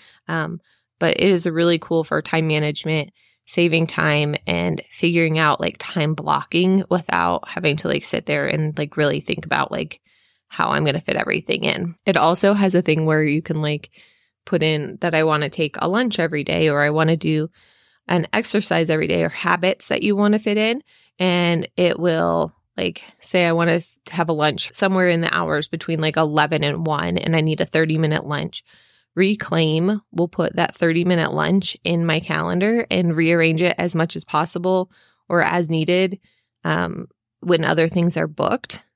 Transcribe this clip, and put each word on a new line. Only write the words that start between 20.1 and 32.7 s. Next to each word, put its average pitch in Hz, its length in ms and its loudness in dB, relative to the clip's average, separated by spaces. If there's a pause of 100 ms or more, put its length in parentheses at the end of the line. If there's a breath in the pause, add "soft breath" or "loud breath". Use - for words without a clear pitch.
wanna 208 240 2
fit 214 180 -2
in. 226 240 0 (380 soft breath)
And 175 560 2
it 175 240 2
will, 165 540 0 (240)
like, - 260 -6 (180)
say 180 240 0
I 170 60 2
wanna 165 220 2
s-, - 240 -4 (120)
have 165 200 -2
a 165 40 0
lunch 151 400 -2
somewhere 190 360 2
in 165 120 2
the 165 120 0
hours 156 340 -2
between, 165 320 -6
like, 156 160 0
eleven 151 480 2
and 147 220 -2
one, 156 320 -2
and - 180 0
I 160 60 2
need 156 180 0
a - 60 0
thirty-minute 160 640 0
lunch. - 360 -6 (520 soft breath)
Reclaim 175 840 2 (120)
will 170 160 0
put - 300 -2
that - 180 -2
thirty-minute 170 580 2
lunch 160 500 0
in 170 220 0
my 160 140 0
calendar 180 720 -2